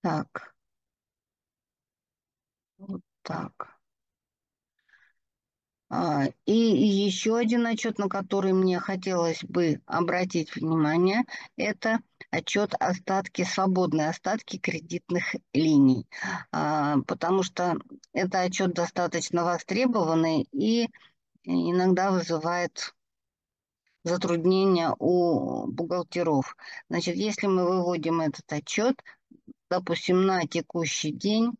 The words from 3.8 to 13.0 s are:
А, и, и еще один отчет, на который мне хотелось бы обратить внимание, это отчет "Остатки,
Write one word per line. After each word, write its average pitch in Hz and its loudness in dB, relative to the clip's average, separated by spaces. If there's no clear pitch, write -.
А, 151 -2
и, 202 2
и 226 4
еще 208 0
один 233 0
отчет, 226 -4
на 202 -2
который 190 -2
мне 185 2
хотелось 180 -2
бы 165 0
обратить 175 -2
внимание, 165 2
это 220 -2
отчет 202 -2
"Остатки, 185 -2